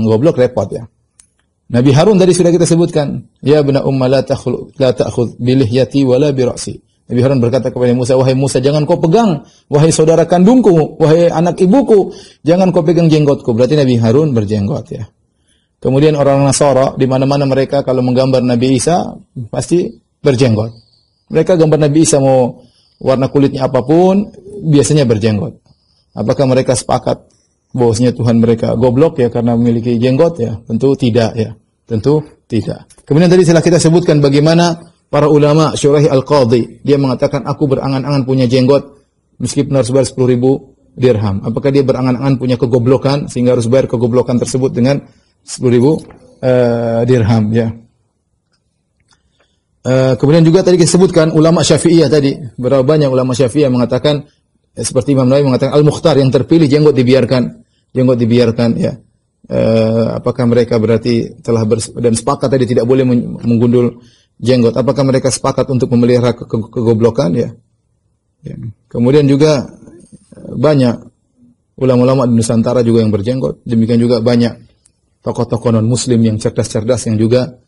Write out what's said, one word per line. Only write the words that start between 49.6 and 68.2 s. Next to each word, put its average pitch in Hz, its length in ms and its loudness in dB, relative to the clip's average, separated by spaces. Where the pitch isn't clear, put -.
Eh, 131 320 2
kemudian 160 320 4
juga 180 160 4
tadi 180 160 2
kita 175 160 2
sebutkan 165 400 2
ulama 165 240 4
Syafi'iyah 160 480 2
tadi, 139 320 0
berapa 127 320 0
banyak 147 240 2
ulama 127 240 -2
Syafi'iyah 139 320 0
mengatakan, 127 560 -2
eh, - 80 -12
seperti 123 300 -4
Imam 131 160 2
Nawawi 139 160 2
mengatakan, 131 320 -2
"Al-Mukhtar, 151 420 2
yang 131 140 2
terpilih 143 400 2
jenggot 147 240 2
dibiarkan." 123 680 0
Jenggot 127 240 0
dibiarkan, 117 560 0
ya. - 240 -6
Eh, 113 640 0
apakah 117 380 -6
mereka 120 320 0
berarti 113 580 -2
telah 117 240 -2
bers-, 110 320 -4
dan 117 160 -2
sepakat 135 400 -4
tadi 131 160 0
tidak 120 160 0
boleh 127 240 0
men-, 117 320 -2
menggundul 120 640 0
jenggot? 117 340 0
Apakah 131 320 0
mereka 131 240 0
sepakat 131 400 -4
untuk 127 240 -2
memelihara 120 400 2
ke-, - 80 -16
ke-, 113 240 -6
kegoblokan? 117 720 0
Ya. 113 160 -6